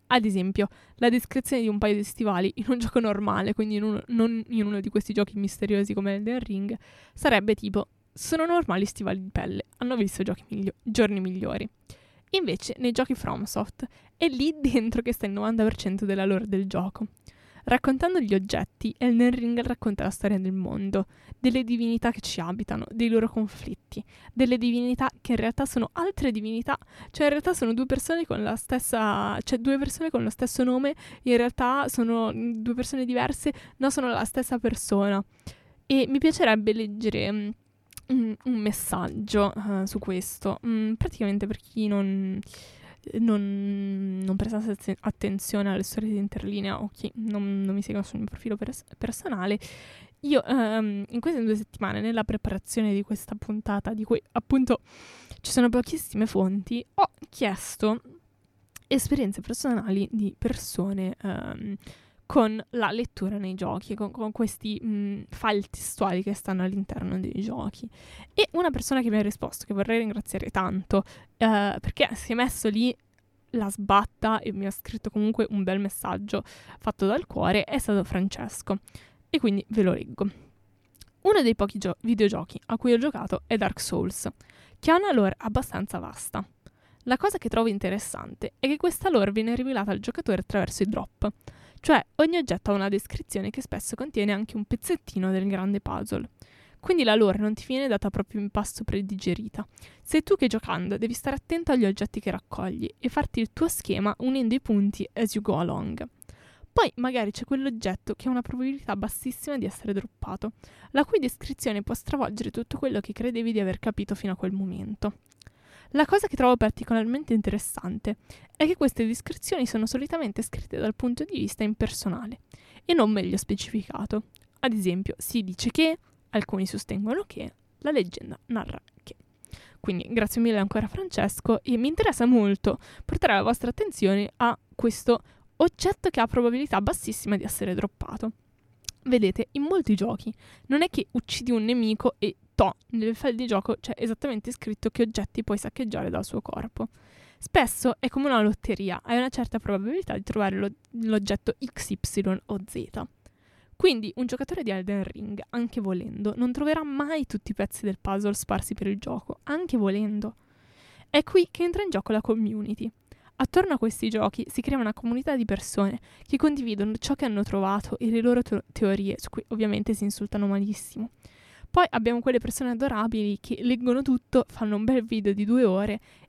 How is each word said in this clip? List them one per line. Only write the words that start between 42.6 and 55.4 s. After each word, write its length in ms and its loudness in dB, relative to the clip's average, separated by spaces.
non, 1040 0
non 120 0
prestasse 640 -4
attenzione 720 -2
alle 120 0
storie 280 -4
di 60 0
Interlinea 640 -4
o 120 -6
chi 240 -10
non, 460 -2
non 120 0
mi 80 -2
segue 200 -4
sul 160 -8
mio 100 -4
profilo 280 -6
pers-, 280 -10
personale, 600 -2
io, 240 4
ehm, 640 0
in 120 -4
queste 220 0
due 140 4
settimane, 440 -4
nella 240 0
preparazione 680 0
di 100 2
questa 340 -8
puntata, 580 -4
di 100 -4
cui 160 2
appunto 480 2